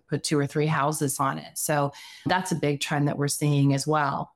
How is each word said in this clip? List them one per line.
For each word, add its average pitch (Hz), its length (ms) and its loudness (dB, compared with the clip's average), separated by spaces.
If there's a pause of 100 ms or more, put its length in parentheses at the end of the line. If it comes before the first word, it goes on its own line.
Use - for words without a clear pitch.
put 143 160 -4
two 151 160 2
or 139 80 0
three 151 200 0
houses 147 520 0
on 139 180 0
it. - 200 -14
So 143 340 0 (360)
that's 180 260 0
a - 20 0
big 147 240 0
trend 147 300 0
that - 80 -4
we're 143 100 0
seeing 143 460 4
as 139 120 -2
well. 147 500 0